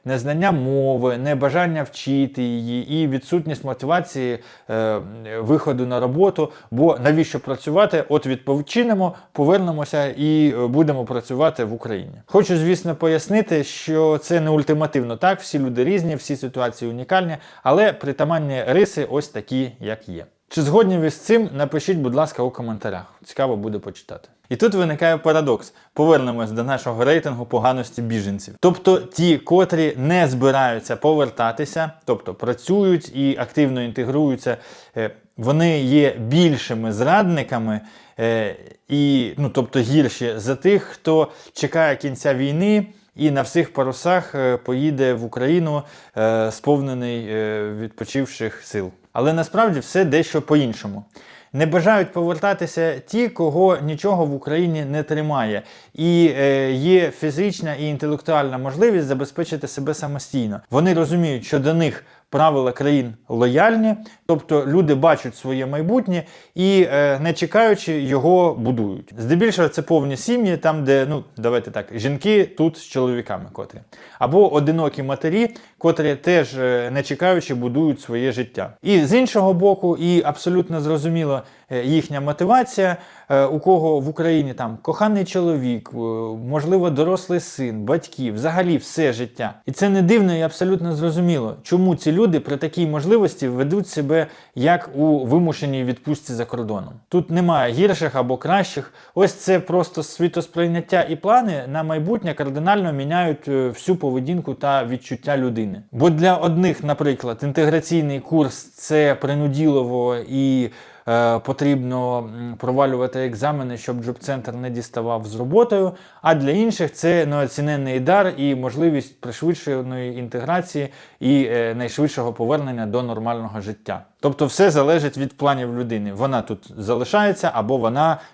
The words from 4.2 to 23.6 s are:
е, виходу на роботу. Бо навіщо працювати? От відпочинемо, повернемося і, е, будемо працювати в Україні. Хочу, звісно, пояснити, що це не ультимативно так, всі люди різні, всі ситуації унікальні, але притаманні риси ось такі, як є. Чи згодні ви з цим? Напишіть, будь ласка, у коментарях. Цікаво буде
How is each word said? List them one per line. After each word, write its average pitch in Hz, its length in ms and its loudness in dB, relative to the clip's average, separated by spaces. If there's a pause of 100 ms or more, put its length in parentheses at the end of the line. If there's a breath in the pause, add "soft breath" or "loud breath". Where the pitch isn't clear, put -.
е, 110 320 -2 (380)
виходу 127 460 0
на 123 140 -2
роботу. 156 520 0 (200 loud breath)
Бо 147 320 4
навіщо 151 360 2
працювати? 151 680 0
От 147 180 0
відпочинемо, 175 880 0 (160 loud breath)
повернемося 151 760 0 (120)
і, 151 400 4
е, 123 100 0
будемо 135 380 2
працювати 127 580 -2
в 110 100 -4
Україні. 113 520 -10
Хочу, 185 320 2
звісно, 170 380 0
пояснити, 160 680 0
що 156 540 0
це 165 240 0
не 156 80 0
ультимативно 151 680 0
так, 190 240 2
всі - 180 -4
люди 127 240 0
різні, 165 320 0
всі 139 200 -6
ситуації 123 560 -6
унікальні, 160 460 -2 (260 loud breath)
але 185 300 4
притаманні 143 760 -2
риси 151 440 2
ось 143 160 -2
такі, 127 520 -4
як 107 300 -10
є. 85 160 -12 (240)
Чи - 120 -2
згодні 185 360 4
ви 160 120 0
з - 100 -8
цим? 220 340 2
Напишіть, 147 440 -2
будь 127 180 -2
ласка, 147 280 -2
у 127 80 -2
коментарях. 107 540 -8 (180)
Цікаво 131 340 -2
буде 104 220 -6